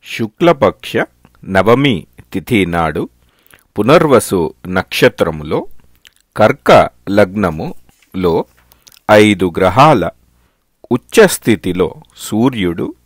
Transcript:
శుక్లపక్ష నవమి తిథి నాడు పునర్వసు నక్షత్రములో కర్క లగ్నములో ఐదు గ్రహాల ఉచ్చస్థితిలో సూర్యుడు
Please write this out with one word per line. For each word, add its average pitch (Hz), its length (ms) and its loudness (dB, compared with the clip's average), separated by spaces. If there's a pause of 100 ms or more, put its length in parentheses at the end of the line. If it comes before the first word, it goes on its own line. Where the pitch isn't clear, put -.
శుక్లపక్ష - 880 -2 (520)
నవమి 107 580 0 (260)
తిథి 95 340 -2
నాడు 85 420 -4 (720)
పునర్వసు 117 760 0 (120)
నక్షత్రములో 87 1000 -4 (720)
కర్క 110 520 2 (220)
లగ్నములో 95 1300 -4 (680)
ఐదు 104 460 4
గ్రహాల 92 540 2 (800)
ఉచ్చస్థితిలో 101 1040 0 (220)
సూర్యుడు 110 800 -4 (120)